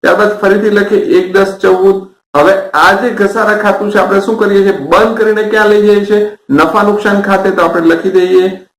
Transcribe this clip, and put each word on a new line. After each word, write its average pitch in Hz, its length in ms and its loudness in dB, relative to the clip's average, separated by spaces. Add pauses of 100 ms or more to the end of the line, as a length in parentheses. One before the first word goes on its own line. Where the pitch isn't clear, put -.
ત્યારબાદ 208 380 0
ફરીથી 208 300 0
લખીએ 202 280 0
એક 185 340 -2
દસ 196 300 0
ચૌદ. 190 340 2 (400)
હવે 147 160 2 (180)
આ 170 220 2
જે 226 180 -2
ઘસારા 208 480 -2
ખાતું 202 340 -2
છે 208 60 0
આપણે 190 220 0
શું 220 180 -4
કરીએ 196 240 2
છીએ? 190 100 2
બંધ 180 460 0
કરીને 214 240 0
ક્યાં 214 260 0
લઈ 208 140 2
જઈએ 202 220 2
છીએ? 208 340 -2 (120)
નફા 160 320 0
નુકસાન 208 400 0
ખાતે. 196 280 0
તો 185 120 -2
આપણે 170 240 0
લખી 165 240 0
દઈએ 185 560 0 (120)